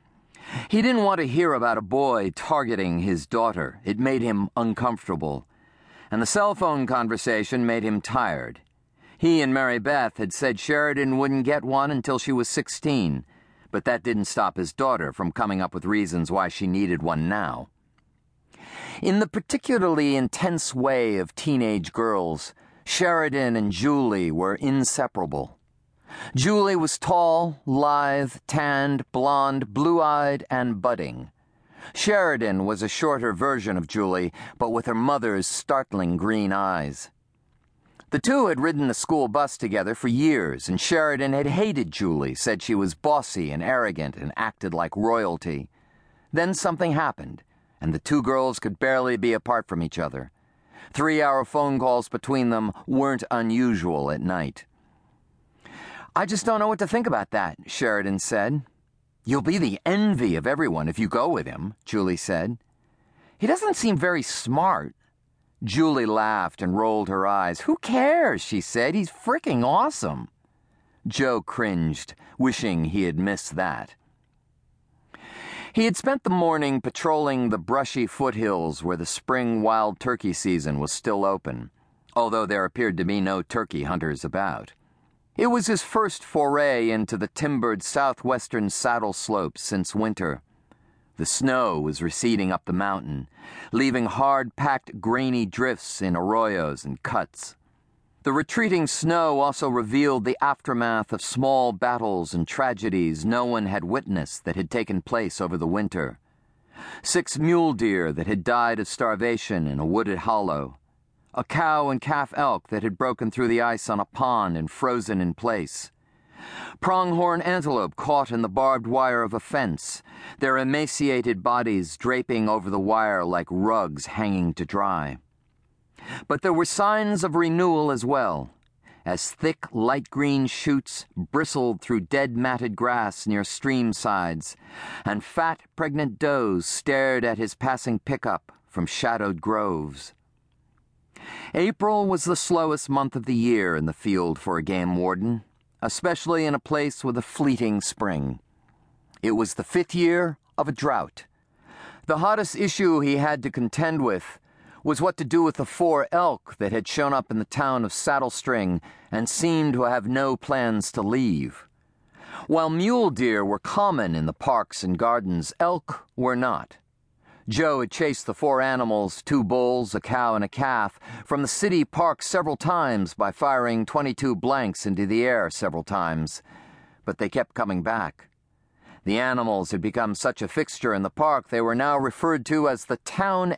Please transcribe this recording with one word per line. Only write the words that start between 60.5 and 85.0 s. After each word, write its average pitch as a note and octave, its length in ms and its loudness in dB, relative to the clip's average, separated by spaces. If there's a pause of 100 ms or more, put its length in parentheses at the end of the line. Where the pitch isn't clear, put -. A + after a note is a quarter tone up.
if E2 120 -4
you G#2+ 100 0
go C3 180 2
with A2 200 -2
him," F2 260 -8 (100)
Julie F#2+ 320 0
said. F#2+ 440 -2 (800)
"He G#3 100 -2
doesn't F#4 280 2
seem G#3+ 220 0
very E3 240 0
smart." B2 720 -2 (680)
Julie C3 420 2
laughed G#2+ 560 0
and F#2 160 0
rolled G#2+ 300 2
her F#2+ 180 0
eyes. F#2+ 360 0
"Who D#4+ 160 0
cares?" C4 640 2
she G2+ 200 -4
said. A#2+ 320 0
"He's F#3+ 160 0
fricking E3+ 540 -2
awesome." A#2+ 640 0 (800)
Joe A#2+ 340 0
cringed, F2 720 -2 (240)
wishing A2 480 0
he F#2 180 0
had E2 140 0
missed F#2+ 380 -4
that. D#2+ 400 -4 (1800)
He A3 120 4
had A3+ 120 2
spent C4+ 260 0
the A3 60 0
morning D#3 520 2
patrolling C#3 680 0
the G#2+ 80 0
brushy A#2+ 480 0
foothills G2+ 800 0
where F2 140 0
the E2+ 80 -4
spring A#2+ 560 -2
wild A2 380 2
turkey A2+ 340 -2
season D#2 440 0
was D2+ 140 -2
still G2+ 340 -2
open, C2+ 460 -4 (440)
although A2+ 300 2
there G2 200 0
appeared G2+ 320 0
to F2 80 0
be G2+ 140 0
no F#2+ 220 0
turkey F2+ 420 -4
hunters D2+ 400 -4
about. D#2 500 -4 (640)